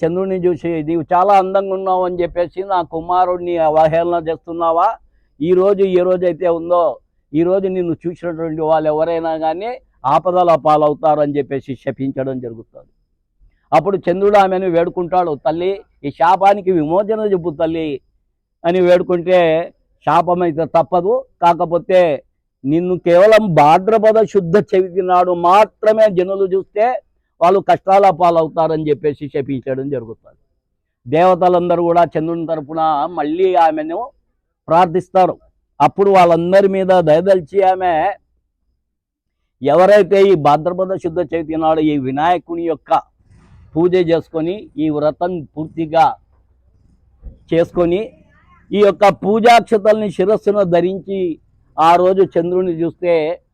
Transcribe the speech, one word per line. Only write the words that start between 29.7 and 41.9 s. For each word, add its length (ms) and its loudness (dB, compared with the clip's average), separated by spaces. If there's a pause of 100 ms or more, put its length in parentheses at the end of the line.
జరుగుతుంది. 480 -12 (720)
దేవతలందరూ 760 2
కూడా 200 2
చంద్రుని 440 -4
తరపున 640 -4
మళ్ళీ 440 -2
ఆమెను 540 -2 (580)
ప్రార్థిస్తారు. 680 0 (440)
అప్పుడు 300 2
వాళ్ళందరి 560 4
మీద 200 -2
దయదలిచి 760 2
ఆమె 500 0 (1500)
ఎవరైతే 600 4
ఈ 120 4
భాద్రపద 600 0
శుద్ధ 240 -6
చవితి 380 -6
నాడు 220 0
ఈ 180 0